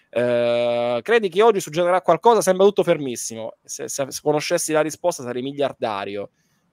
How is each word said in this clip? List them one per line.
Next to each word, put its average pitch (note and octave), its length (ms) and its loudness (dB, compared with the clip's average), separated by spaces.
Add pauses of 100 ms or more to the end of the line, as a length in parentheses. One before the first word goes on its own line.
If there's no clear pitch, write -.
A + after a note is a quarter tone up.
(100)
Eh, A#2+ 920 0
credi A3 280 0
che F3+ 120 2
oggi A3 160 6
succederà F3 440 0
qualcosa? G3+ 400 4
Sembra F#3 240 4
tutto G3+ 160 4
fermissimo. B2+ 720 -4 (100)
Se, - 240 -12
se, C3+ 220 -6
se - 120 -12
conoscessi E3 500 -2
la D#3 100 4
risposta D#3 400 -4
sarei A#2+ 180 -6
miliardario. A2+ 920 -4 (420)